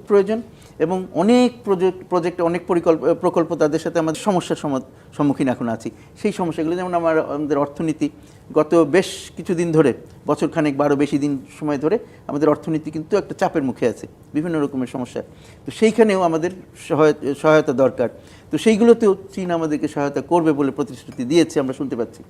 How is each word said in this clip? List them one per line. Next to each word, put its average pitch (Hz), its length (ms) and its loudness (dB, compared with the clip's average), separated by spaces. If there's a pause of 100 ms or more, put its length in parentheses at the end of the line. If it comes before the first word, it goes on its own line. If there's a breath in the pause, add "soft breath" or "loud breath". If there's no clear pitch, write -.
প্রয়োজন। 208 340 2 (380 loud breath)
এবং 185 340 -2
অনেক 240 500 2
প্রজেক্ট, 185 460 0
প্রজেক্ট, 175 320 -2
অনেক 170 260 0
পরিকল্প-, 170 460 2
প্রকল্প 165 420 0
তাদের 156 240 0
সাথে 170 200 -2
আমাদের 160 220 -2
সমস্যার 185 340 -2
সমা-, - 600 -8
সম্মুখীন 143 300 0
এখন 120 220 -2
আছি। 113 220 -8 (300 loud breath)
সেই 214 100 0
সমস্যাগুলো 165 440 -4
যেমন 180 180 -4
আমার, 165 260 0
আমাদের 143 380 -2
অর্থনীতি 147 520 -2 (440 loud breath)
গত 151 220 2
বেশ 165 600 2
কিছুদিন 170 340 -2
ধরে, 151 220 4 (340 loud breath)
বছরখানেক 147 500 -2
বা 143 80 2
আরও 143 100 2
বেশি 143 220 0
দিন 143 200 -2 (220)
সময় 147 180 -4
ধরে 160 220 0 (280 loud breath)
আমাদের 147 220 0
অর্থনীতি 156 420 -2
কিন্তু 156 260 -4
একটা - 180 -4
চাপের 170 280 -2
মুখে 127 240 -2
আছে, - 200 -4 (260)
বিভিন্ন 160 280 -2
রকমের 131 260 -4
সমস্যা। 123 340 -8 (440 loud breath)
তো 135 60 -10
সেইখানেও 220 500 2
আমাদের 165 300 0 (360)
সহায়-, 151 460 2
সহায়তা 156 400 2
দরকার। 123 360 2 (420 loud breath)
তো 156 60 -2
সেইগুলোতেও 220 580 4 (200)
চীন 180 160 -6
আমাদেরকে 156 360 -2
সহায়তা 143 340 -2
করবে 160 320 0
বলে 139 180 0
প্রতিশ্রুতি 127 520 -8
দিয়েছে, 156 360 2
আমরা 131 140 -2
শুনতে 131 220 -6
পাচ্ছি। 113 340 -8